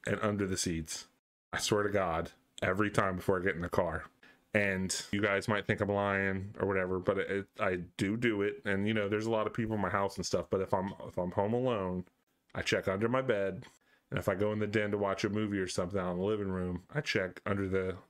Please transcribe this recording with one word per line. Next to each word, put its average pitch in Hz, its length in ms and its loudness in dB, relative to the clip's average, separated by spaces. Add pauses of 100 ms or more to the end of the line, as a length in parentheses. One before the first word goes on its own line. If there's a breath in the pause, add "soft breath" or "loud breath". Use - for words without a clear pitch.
and 104 160 0
under 104 240 0
the 92 120 -2
seats. - 500 -4 (460)
I - 60 -2
swear 104 240 2
to 104 60 0
God, 87 420 0 (300)
every 98 300 2
time 95 240 2
before 92 240 2
I 87 60 -4
get 98 100 2
in 85 60 -6
the 87 80 -4
car. 82 340 0 (500 loud breath)
And 95 400 2 (200)
you 101 80 2
guys 101 260 2
might 104 180 0
think 107 140 0
I'm 104 80 2
lying 98 720 0
or 98 80 2
whatever, 92 320 0
but 95 180 0
it, 98 300 -2 (100)
I 95 220 0 (160)
do 104 220 0
do 117 240 2
it. 104 240 -2
And, 98 200 0
you 110 80 2
know, 104 140 0
there's 107 200 0
a 113 40 0
lot 107 160 0
of 107 60 -6
people 110 220 -2
in 104 60 -2
my 92 80 0
house 98 280 0
and 90 80 -4
stuff, - 240 -2
but 98 100 2
if 95 140 0
I'm, 95 200 0 (140)
if 85 100 -8
I'm 90 140 -2
home 104 220 2
alone, 101 500 0 (500)
I - 80 -6
check 98 280 2
under 98 180 2
my 127 140 2
bed. 101 460 0 (420 soft breath)
And 101 100 -2
if - 80 0
I 101 80 2
go 104 160 2
in 107 80 -2
the 107 80 0
den 104 240 2
to 104 60 0
watch 98 260 0
a - 60 2
movie 104 300 0
or 92 100 0
something 92 280 -2
out 90 140 0
in 87 60 -2
the 92 80 0
living 104 240 0
room, 90 340 -2 (100)
I 151 60 0
check 92 460 -2
under 98 240 0
the 92 260 0 (140)